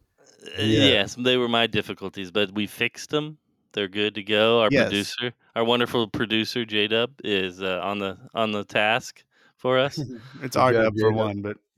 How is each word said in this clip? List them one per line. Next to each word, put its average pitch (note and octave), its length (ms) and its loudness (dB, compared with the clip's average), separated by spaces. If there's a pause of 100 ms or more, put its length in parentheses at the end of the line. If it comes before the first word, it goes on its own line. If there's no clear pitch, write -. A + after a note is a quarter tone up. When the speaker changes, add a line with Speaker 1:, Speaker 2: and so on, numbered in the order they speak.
(240)
Speaker 1:
Uh, - 380 -12
Speaker 2:
Yeah. C#3 260 4
Speaker 1:
yes, G2+ 280 2
they B2 220 2
were B2 100 0
my A#2 200 2
difficulties, G2 640 -6
but G2+ 220 0
we G#2 140 -2
fixed - 460 -6
'em. D3+ 240 -4 (340)
They're G2+ 160 -2
good G#2 280 -2
to G#2+ 80 -8
go. A2 380 4
Our G#2+ 100 4
Speaker 3:
Yes. C3+ 180 4
Speaker 1:
producer, G2+ 440 -4 (220)
our A#2 80 0
wonderful A#2+ 440 0
producer, A2 580 -2
J-Dub, G#2+ 460 0 (120)
is, F#2+ 380 -2
uh, F#2 200 -2
on G2+ 180 -4
the, G2 180 -6 (160)
on A2 180 -2
the G#2 120 -4
task A2 600 -2 (340)
for B2+ 220 0
us. C#3 180 -2
Speaker 3:
<laughs> B2+ 440 -12
It's B2+ 140 -6
Speaker 2:
Good B2+ 180 4
job, - 20 4
Speaker 3:
R-Dub A2 240 2
for G#2+ 120 4
Speaker 2:
J-Dub. A2 40 0
Speaker 3:
one, G#2 260 -2
but G#2 160 -8 (200)